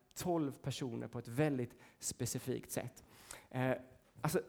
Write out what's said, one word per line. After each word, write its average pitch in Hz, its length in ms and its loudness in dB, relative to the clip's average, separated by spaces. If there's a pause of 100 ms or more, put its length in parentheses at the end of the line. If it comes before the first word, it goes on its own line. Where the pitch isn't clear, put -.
(140)
tolv 160 380 2
personer 120 560 -4
på 123 100 -6
ett 120 100 -6
väldigt 127 480 2 (220)
specifikt - 720 -2
sätt. - 340 -4 (460)
Eh, 127 220 4 (480)
alltså, 160 280 4